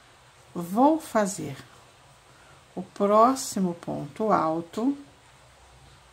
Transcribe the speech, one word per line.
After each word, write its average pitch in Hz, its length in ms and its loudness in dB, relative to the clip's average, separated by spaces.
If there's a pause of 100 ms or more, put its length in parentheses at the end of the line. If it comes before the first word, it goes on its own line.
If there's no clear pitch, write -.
(540)
vou 233 460 2
fazer 185 560 -4 (1200)
o 185 80 -8
próximo 208 920 2
ponto 147 560 -6
alto 170 640 0 (1160)